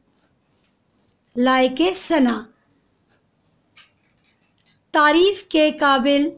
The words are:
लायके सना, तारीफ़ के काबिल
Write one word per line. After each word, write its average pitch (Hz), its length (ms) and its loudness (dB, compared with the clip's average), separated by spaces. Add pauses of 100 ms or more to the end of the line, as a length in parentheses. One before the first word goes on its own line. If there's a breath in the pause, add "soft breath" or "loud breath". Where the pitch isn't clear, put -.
(1400)
लायके 262 580 0
सना, 269 400 0 (2500)
तारीफ़ 330 500 2
के 302 280 0
काबिल 285 640 0